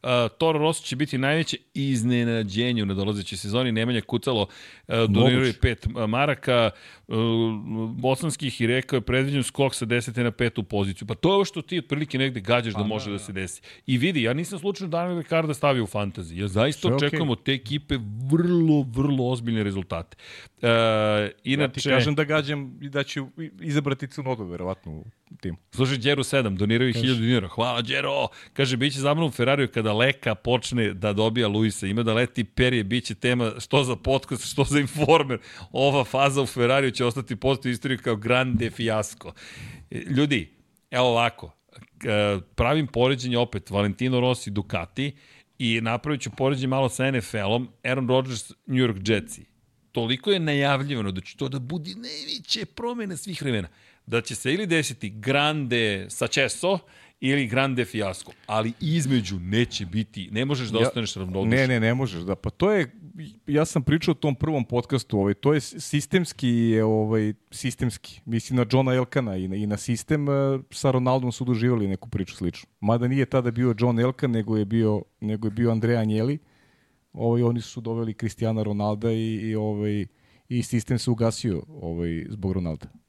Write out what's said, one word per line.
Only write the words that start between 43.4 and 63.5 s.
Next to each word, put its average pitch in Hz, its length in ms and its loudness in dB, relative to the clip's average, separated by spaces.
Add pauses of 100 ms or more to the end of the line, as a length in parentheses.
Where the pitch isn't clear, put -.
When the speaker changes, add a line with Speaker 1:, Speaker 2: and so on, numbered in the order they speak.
Speaker 1:
Valentino 104 500 2
Rossi, 123 300 0
Ducati, 101 600 -4 (460)
i 113 220 2
napravit 120 400 -2
ću - 100 -8
poređenje 131 380 0
malo 131 200 2
sa 131 160 -2
N 135 120 0
F - 180 -4
L-om, 113 340 0 (160)
Aaron 131 240 -2
Rodgers, 131 440 0 (140)
New 127 140 0
York 117 260 2
Jetsi. 101 380 0 (480)
Toliko 123 380 -2
je 196 100 4
najavljivano 139 720 0
da 92 80 -4
će - 160 -18
to 135 120 -4
da 135 100 -4
bude 147 320 -8
najveće 196 760 -8
promene 233 500 -6
svih 170 260 -8
vremena. 113 260 0 (380)
Da 117 140 0
će 113 140 -10
se 123 160 -4
ili 196 160 0
desiti 147 440 -2
grande 117 960 0
successo 139 720 0 (440)
ili 135 240 0
grande 123 380 0
fijasko, 101 480 -6 (140)
ali 110 340 -2
između 131 580 0
neće 104 480 0
biti, 98 440 -6
ne 110 140 -2
možeš 131 240 -2
da 107 80 -2
Speaker 2:
Ja, 113 40 2
Speaker 1:
ostaneš 117 340 0
ravnodušan. 95 360 -2
Speaker 2:
ne, 131 180 4
ne, 123 120 2
ne 113 140 2
možeš, 110 280 -4
da, 95 140 -4
pa - 140 -8
to 190 200 0
je, 175 200 0 (560)
ja 147 180 2